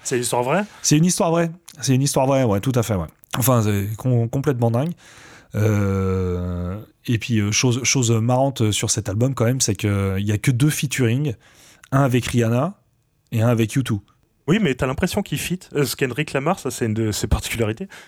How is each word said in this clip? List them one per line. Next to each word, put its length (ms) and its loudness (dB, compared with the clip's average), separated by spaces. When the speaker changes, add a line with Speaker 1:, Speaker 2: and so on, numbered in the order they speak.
Speaker 1:
C'est 120 -2
une 60 -2
histoire 220 0
vraie ? 200 0
Speaker 2:
C'est 160 4
une 60 4
histoire 260 2
vraie. 200 0
C'est 140 0
une 80 4
histoire 240 0
vraie, 180 2
ouais, 160 2
tout 140 0
à 80 2
fait, 120 -2
ouais. 120 -2
Enfin, 240 4
c'est 340 0
com-, 320 0
complètement 420 0
dingue. 220 0
Euh, 1200 0
et 120 0
puis, 220 0
euh, 100 0
chose, 320 0
chose 280 2
marrante 600 2
sur 180 -2
cet 180 -4
album, 260 0
quand 120 0
même, 140 0
c'est 140 0
qu'il 460 0
y 120 0
a 60 0
que 120 0
deux 200 2
featuring, 640 0
un 120 4
avec 240 2
Rihanna 520 0
et 100 0
un 60 4
avec 280 2
U 60 2
two. 200 -2
Speaker 1:
Oui, 120 4
mais 140 2
t'as 120 -2
l'impression 360 -2
qu'il 160 -6
fit. 220 -6
Euh, 100 0
ce 120 -4
Kendrick 380 -4
Lamar, 240 0
ça, 120 -6
c'est 160 -4
une 80 0
de 180 0
ses 140 -4
particularités, 640 -2